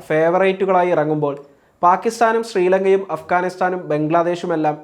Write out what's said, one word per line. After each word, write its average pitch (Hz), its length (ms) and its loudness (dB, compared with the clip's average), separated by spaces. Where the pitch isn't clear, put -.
ഫേവറേറ്റുകളായി 185 920 2
ഇറങ്ങുമ്പോൾ, 151 460 0
പാകിസ്ഥാനും 226 600 2
ശ്രീലങ്കയും 190 680 2
അഫ്ഗാനിസ്ഥാനും 180 800 -4
ബംഗ്ലാദേശുമെല്ലാം 156 960 -2